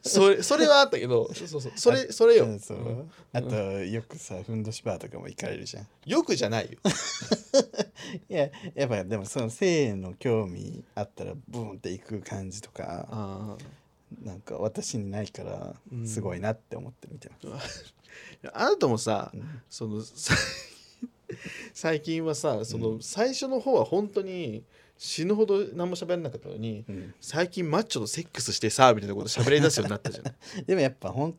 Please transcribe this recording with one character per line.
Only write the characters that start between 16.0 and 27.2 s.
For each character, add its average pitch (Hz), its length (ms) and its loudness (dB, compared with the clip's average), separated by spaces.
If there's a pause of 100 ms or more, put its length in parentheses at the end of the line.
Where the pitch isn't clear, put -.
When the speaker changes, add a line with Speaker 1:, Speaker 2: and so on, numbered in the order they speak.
Speaker 2:
す 110 140 -4
ご 95 140 -4
い 90 60 -8
な 104 100 -2
っ 113 60 -2
て - 200 -14
思 127 140 -12
っ - 20 -20
て - 180 -20
見 - 80 -16
て - 120 -20
ま - 300 -14
す。 - 340 -14 (180)
Speaker 1:
<laughs> - 320 -20
い - 20 -12
や、 - 80 -12
あ 220 100 -2
な 392 120 4
た 175 120 2
も 113 100 4
さ、 110 340 -2
Speaker 2:
う - 60 -12
ん。 156 320 -12
Speaker 1:
そ - 160 -10
の、 107 160 -6
さ-、 - 320 -2 (720)
<laughs> - 640 -16
最 160 300 -2
近 160 240 -2
は 156 80 0
さ、 135 320 0
そ 110 100 -6
の、 113 140 0
Speaker 2:
う 110 60 -4
ん。 113 60 -10
Speaker 1:
最 247 300 0
初 262 160 -4
の 262 100 0
方 269 140 2
は 190 140 6
本 208 220 0
当 202 140 -2
に 170 420 -6 (340)
死 - 260 -4
ぬ 196 100 4
ほ 214 120 4
ど 196 120 4 (140)
何 175 180 -4
も 180 60 -4
喋 175 140 -6
ら 175 80 2
な 151 120 -6
か 117 60 -14
っ 110 40 -12
た - 80 -16
の 92 80 -10
に、 110 320 -6
Speaker 2:
う 104 40 -10
ん。 95 280 -12